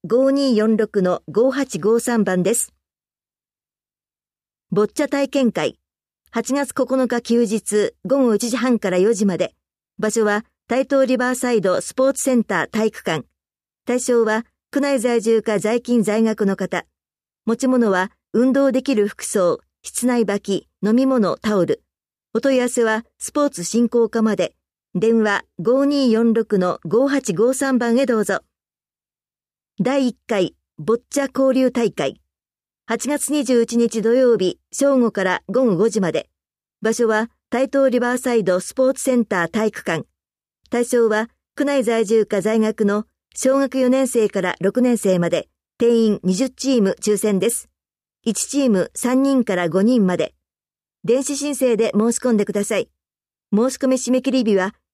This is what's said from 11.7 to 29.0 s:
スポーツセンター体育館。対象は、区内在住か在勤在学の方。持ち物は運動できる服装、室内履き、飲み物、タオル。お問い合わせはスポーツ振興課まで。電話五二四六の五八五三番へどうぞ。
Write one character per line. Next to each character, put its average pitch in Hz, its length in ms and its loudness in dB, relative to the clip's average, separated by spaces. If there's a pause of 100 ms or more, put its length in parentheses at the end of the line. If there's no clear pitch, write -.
ス - 140 -10
ポ 262 160 2
ー 277 40 0
ツ - 80 -8
セ 262 140 0
ン 226 80 2
タ 170 200 -2
ー - 60 -8
体 214 200 0
育 - 140 -18
館。 170 220 -4 (600)
対 247 140 -2
象 233 260 2
は、 220 200 -2 (240)
区 285 120 -2
内 277 180 0
在 233 220 0
住 220 200 2
か 214 180 -2
在 233 220 -2
勤 240 220 0
在 214 180 0
学 220 240 0
の 196 120 0
方。 185 280 -6 (600)
持 226 100 -2
ち 262 120 -2
物 240 240 2
は 185 200 0 (220)
運 247 200 2
動 277 180 2
で 254 120 0
き 269 120 -2
る 208 120 2
服 - 160 -12
装、 175 360 -2 (240)
室 - 220 -6
内 240 180 2
履 202 160 -2
き、 - 280 -6 (160)
飲 214 120 2
み 262 100 2
物、 233 320 0
タ 214 200 -2
オ 170 80 2
ル。 - 180 -2 (500)
お - 80 -2
問 269 140 2
い 254 40 2
合 247 40 0
わ 247 60 -2
せ 240 140 0
は 220 220 -2 (120)
ス - 140 -14
ポ 294 140 0
ー 285 40 0
ツ 175 140 -10
振 233 260 0
興 233 200 0
課 226 120 -2
ま 220 140 0
で。 180 200 -4 (400)
電 226 260 2
話 208 220 0 (160)
五 254 260 2
二 277 260 2
四 226 220 2
六 214 260 0
の 180 260 -2
五 220 220 2
八 269 260 -2
五 226 200 2
三 269 240 -2
番 233 200 0
へ 269 80 2
ど 226 140 0
う 208 60 0
ぞ。 - 160 -4 (1400)